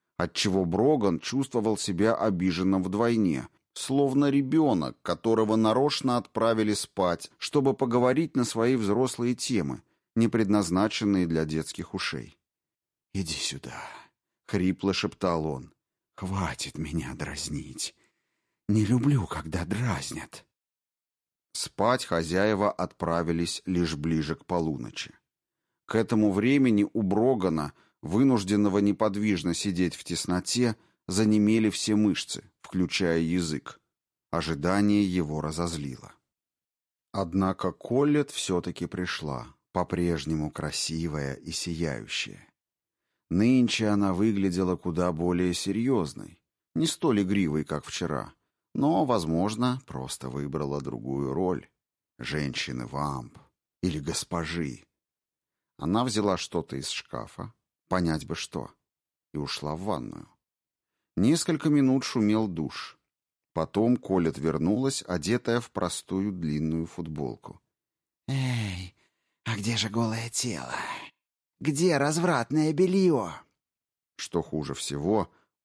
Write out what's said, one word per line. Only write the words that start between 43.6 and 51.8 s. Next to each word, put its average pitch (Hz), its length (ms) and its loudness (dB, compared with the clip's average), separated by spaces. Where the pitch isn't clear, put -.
она 101 260 2
выглядела 95 600 2
куда 87 360 -2
более 87 440 0
серьёзной, 98 840 -2
не 165 100 0
столь 123 380 2
игривой, 90 400 2
как 73 200 -6
вчера, 73 480 -6
но, 160 300 2
возможно, 110 800 0
просто 65 420 -10
выбрала 71 520 -4
другую 67 520 -4
роль. 90 340 -2